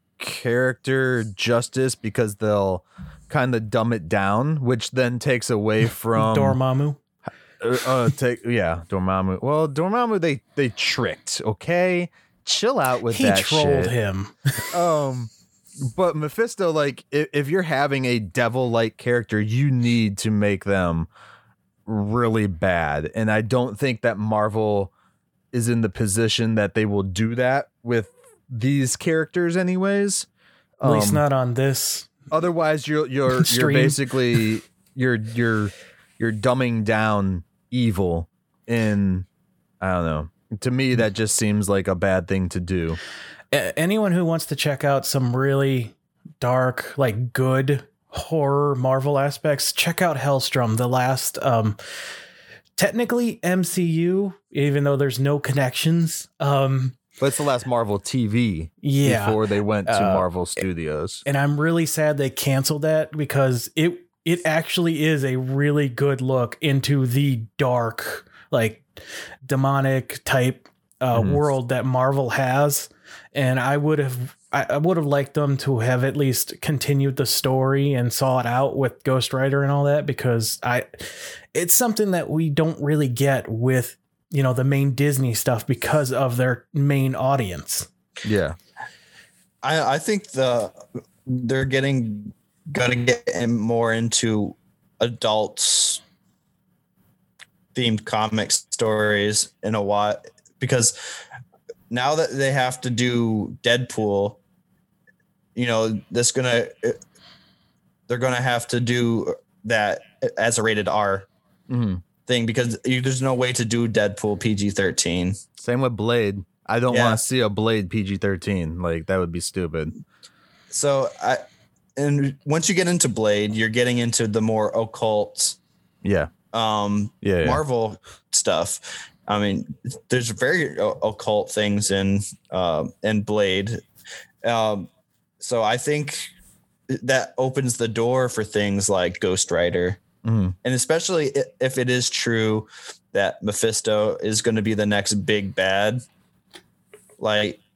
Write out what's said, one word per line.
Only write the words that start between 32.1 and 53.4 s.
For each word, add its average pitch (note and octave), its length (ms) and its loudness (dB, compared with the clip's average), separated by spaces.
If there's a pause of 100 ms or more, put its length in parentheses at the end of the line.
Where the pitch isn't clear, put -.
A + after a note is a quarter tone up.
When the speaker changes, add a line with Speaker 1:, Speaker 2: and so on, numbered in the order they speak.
Speaker 1:
otherwise, D#3+ 560 0
you're, D3+ 200 0
you're, C3 260 2
you're B2+ 120 4
Speaker 2:
<laughs> - 0 -
stream. B2 300 2
Speaker 1:
basically, B2 880 2 (320)
you're, B2+ 220 2
you're, A2 540 0 (480)
you're A2+ 140 0
dumbing A#2+ 520 0
down G#2 600 0 (260)
evil F#2+ 580 0 (380)
in, G2+ 600 0 (540)
I F#2 140 0
don't F2 120 0
know. D#2 220 -4 (320)
To B2+ 100 -2
me, B2+ 240 0
that A2+ 180 2
just G#2 240 -2
seems G#2 320 0
like G2 200 2
a F#2+ 60 2
bad F#2 340 0
thing F#2+ 220 0
to F2+ 100 -4
do. E2+ 360 -2 (560)
Speaker 2:
A-, A#2 260 0
anyone G3 340 0
who F3 120 2
wants E3 220 -2
to D3 100 -6
check C#3+ 280 -2
out C#3 220 2
some B2 300 0
really C3+ 580 0 (460)
dark, B2+ 560 0
like, B2 360 -2
good C3 520 0 (240)
horror C#3+ 680 0
Marvel C3+ 420 2
aspects, C#3+ 540 0
check - 300 0
out E3 140 2
Hellstrom, B2+ 600 0
the B2 120 0
last, B2+ 540 0
um, A2 340 2 (1000)
technically A#3 680 0